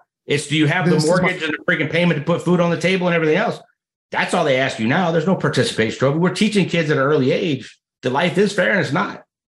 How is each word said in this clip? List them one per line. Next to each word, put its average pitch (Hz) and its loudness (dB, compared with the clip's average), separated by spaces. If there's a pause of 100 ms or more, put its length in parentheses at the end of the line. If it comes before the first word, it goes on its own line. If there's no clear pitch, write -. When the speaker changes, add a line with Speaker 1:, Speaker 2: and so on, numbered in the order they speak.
(260)
Speaker 1:
It's, 143 -2
do 151 -2
you 151 2
have 175 0
Speaker 2:
This 175 4
Speaker 1:
the 151 4
Speaker 2:
is 151 2
my 175 2
Speaker 1:
mortgage 175 -2
and 151 -4
the - -8
freaking 156 -2
payment 165 2
to 143 -6
put 170 -2
food 175 2
on 170 2
the 156 -2
table 180 0
and 170 0
everything 160 2
else? 214 -2 (520)
That's 165 -2
all 175 0
they 135 2
ask 131 -2
you 110 -2
now. 165 2
There's 165 0
no 185 2
participation 113 0
trophy. 143 0
We're 175 0
teaching 208 2
kids 160 -2
at 147 2
an 135 0
early 139 2
age 175 -4 (240)
that 131 -2
life 165 0
is 202 2
fair 190 0
and 202 2
it's 127 -2
not. - -4 (240)